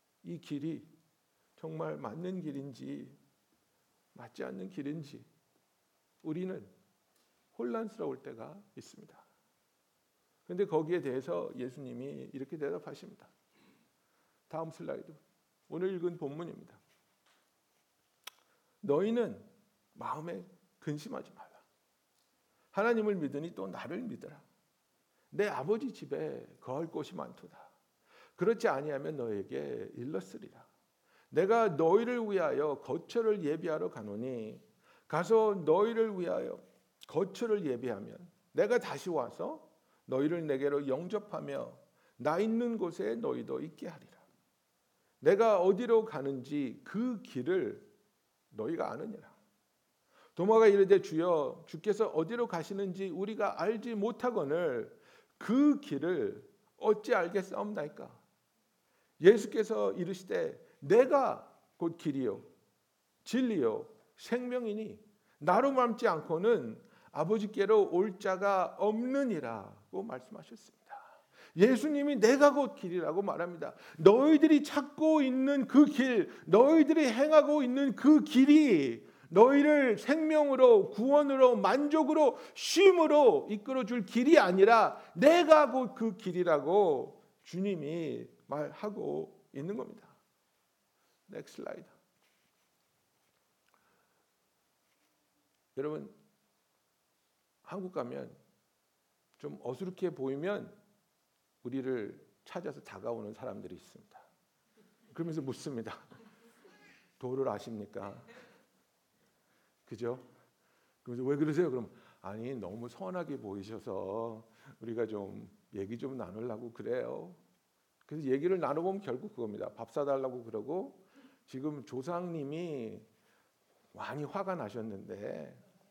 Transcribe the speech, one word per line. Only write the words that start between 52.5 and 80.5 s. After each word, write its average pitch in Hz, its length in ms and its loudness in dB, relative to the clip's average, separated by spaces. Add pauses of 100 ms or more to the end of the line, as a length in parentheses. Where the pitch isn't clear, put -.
우리가 196 520 -6
알지 226 340 -4
못하거늘 180 960 -2 (480)
그 277 440 2
길을 143 600 -4 (360)
어찌 214 360 0
알겠사옵나이까?" 185 960 -4 (1120)
예수께서 208 720 4
이르시되, 180 640 -6 (220)
"내가 247 640 4 (300)
곧 170 220 -6
길이요 131 440 -4 (840)
진리요 160 600 0 (300)
생명이니 233 840 -6 (420)
나로 220 340 4
맘지 240 340 2
않고는 165 720 0 (300)
아버지께로 196 800 2
올 185 260 0
자가 190 640 0
없느니라"고 196 1200 -4
말씀하셨습니다. - 920 -16 (640)
예수님이 285 580 4
"내가 269 380 6
곧 277 220 -2
길이라"고 170 480 -4
말합니다. 170 500 -6 (240)
너희들이 285 640 8
찾고 311 580 2
있는 262 460 0
그 294 160 8
길, 240 480 2 (140)
너희들이 285 640 6
행하고 294 540 6
있는 262 320 0
그 294 300 6
길이 254 840 6 (200)
너희를 269 680 6
생명으로, 269 920 6